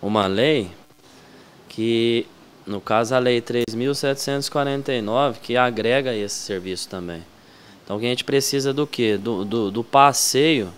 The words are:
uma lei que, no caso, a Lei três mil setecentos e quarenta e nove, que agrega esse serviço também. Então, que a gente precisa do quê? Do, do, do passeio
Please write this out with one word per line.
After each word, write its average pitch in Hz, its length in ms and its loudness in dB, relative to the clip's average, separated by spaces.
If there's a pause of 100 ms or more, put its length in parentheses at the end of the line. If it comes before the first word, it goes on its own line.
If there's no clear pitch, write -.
uma 104 260 2
lei 107 440 0 (960)
que, 117 600 0 (360)
no 98 160 -8
caso, 113 340 0
a 131 40 6
Lei 123 220 2
três 120 340 -2
mil 127 180 -2
setecentos 139 540 -4
e - 40 -6
quarenta 139 420 -2
e 123 100 -2
nove, 117 380 0
que 120 160 -2
agrega 123 580 2
esse 101 220 -4
serviço 92 520 -6
também. 87 360 -10 (580)
Então, 101 160 -8
que 117 80 -2
a - 20 0
gente 123 160 -2
precisa 139 480 0
do 143 140 0
quê? 113 300 0
Do, 98 280 -4
do, 104 260 -2
do 110 120 -4
passeio 139 960 4